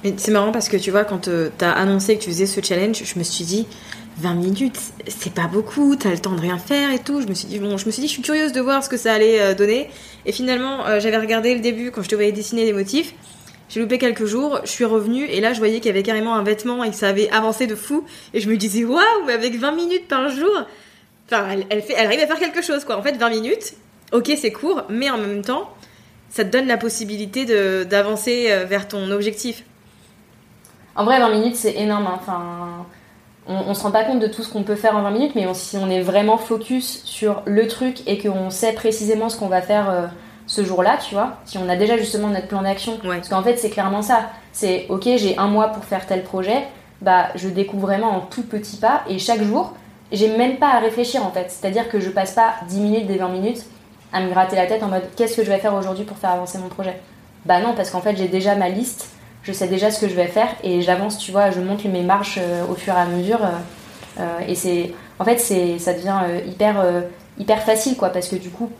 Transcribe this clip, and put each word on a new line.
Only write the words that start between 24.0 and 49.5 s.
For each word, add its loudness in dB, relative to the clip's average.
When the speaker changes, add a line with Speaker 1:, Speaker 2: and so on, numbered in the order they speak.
Speaker 1:
ok, 2
c'est 0
court, -2
mais -2
en -2
même -4
temps, -4
ça -2
te -6
donne 2
la 2
possibilité -4
de, 2
d'avancer, 2
euh, 2
vers -2
ton -4
objectif. -4
Speaker 2:
En 2
vrai, 6
vingt 4
minutes, 2
c'est 0
énorme, 0
hein. -4
Enfin, -6
on, -4
on 0
se -6
rend 0
pas 4
compte 2
de 2
tout -6
ce -12
qu'on -2
peut 0
faire 2
en 2
vingt 0
minutes, 2
mais 0
on, -2
si -6
on 0
est 2
vraiment 4
focus -4
sur -2
le 4
truc -4
et 0
qu'on -2
sait 0
précisément 0
ce -6
qu'on -4
va 2
faire, 2
euh, 0
ce -2
jour-là, 4
tu -6
vois, -2
si -10
on -2
a 2
déjà 4
justement 0
notre -2
plan -2
d'action. -2
Speaker 1:
Ouais. -2
Speaker 2:
Parce -8
qu'en 0
fait, 4
c'est -2
clairement 0
ça. 2
C'est, -2
ok, -2
j'ai 2
un 2
mois 4
pour -8
faire -4
tel -2
projet, 0
bah, 6
je -6
découpe -2
vraiment 2
en 2
tout -8
petits -6
pas 2
et -4
chaque 2
jour, 0